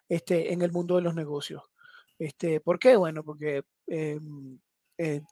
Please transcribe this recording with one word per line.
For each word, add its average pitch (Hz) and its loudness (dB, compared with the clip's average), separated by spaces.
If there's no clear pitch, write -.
este, 170 0
en 175 -2
el 175 2
mundo 175 0
de 175 4
los 170 0
negocios. 147 -8
Este, 156 -2
¿por 175 0
qué? 254 8
Bueno, 160 0
porque, 147 -4
em, 151 -8
eh, 151 -2